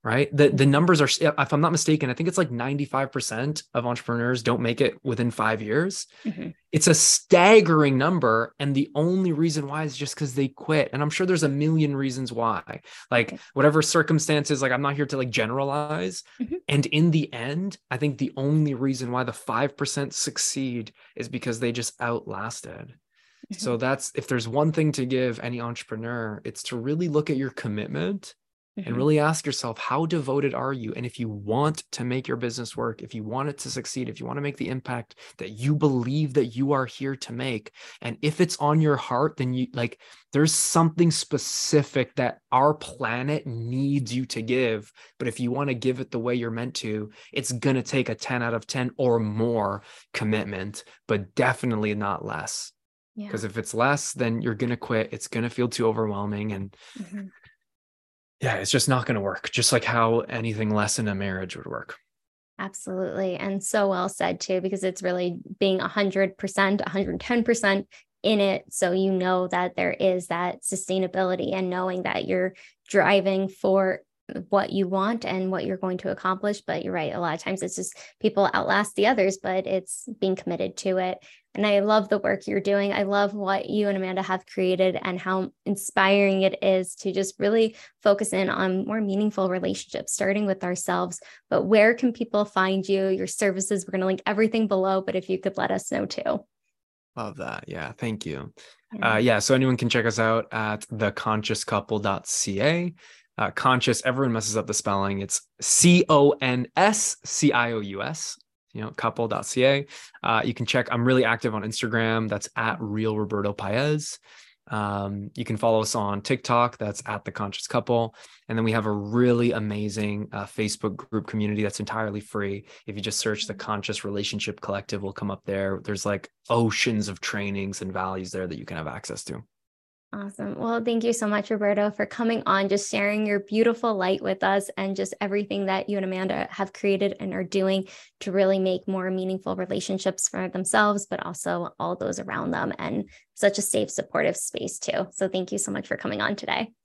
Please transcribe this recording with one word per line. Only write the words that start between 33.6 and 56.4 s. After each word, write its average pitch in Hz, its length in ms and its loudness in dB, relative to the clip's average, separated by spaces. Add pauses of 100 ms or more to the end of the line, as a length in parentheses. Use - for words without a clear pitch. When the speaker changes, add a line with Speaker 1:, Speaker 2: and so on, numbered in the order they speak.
Speaker 1:
to 131 100 -8
succeed, 123 400 -6
if - 100 -14
you 123 60 -8
wanna 135 160 -6
make 143 160 -6
the - 100 -4
impact 127 460 -6 (240)
that 98 140 -10
you 127 220 0
believe 139 600 2
that 127 220 4
you 139 160 2
are 131 120 2
here 135 320 -6
to - 160 -12
make, 120 380 -6 (320)
and 117 180 -6
if 151 180 0
it's 180 200 2
on 151 240 4
your 147 140 4
heart, 131 420 0
then 127 160 0
you, 127 180 -2
like, 120 260 -2 (360)
there's 156 180 6
something 165 580 4
specific - 1080 0
that 123 240 -2 (120)
our 143 220 6
planet 135 720 -4
needs 127 680 -2
you 127 120 -2
to 113 160 -6
give. 113 500 0 (260)
But 127 100 -4
if 117 120 -6
you 120 100 0
wanna 139 220 -2
give 127 260 0
it 131 120 -8
the 123 80 -4
way 123 160 -2
you're 117 160 -2
meant 117 240 -6
to, 107 380 -6 (200)
it's 131 200 -4
gonna 127 300 2
take 127 280 -2
a 110 40 -2
ten 123 280 -4
out 117 100 -2
of 113 140 -4
ten 123 320 -4
or 123 200 4
more 107 640 0 (280)
commitment, 104 720 -4 (240)
but 98 260 -2
definitely 107 600 0
not 101 320 -4
less. - 460 -8 (420)
Speaker 2:
Yeah. 208 160 -12
Speaker 1:
'Cause 110 140 -6
if 101 120 -8
it's 110 160 -6
less, 135 400 0
then 113 300 -2
you're 113 120 0
gonna 120 220 -2
quit. 110 360 -2
It's - 160 -10
gonna 120 200 -2
feel 120 220 0
too 117 160 0
overwhelming. 104 640 -2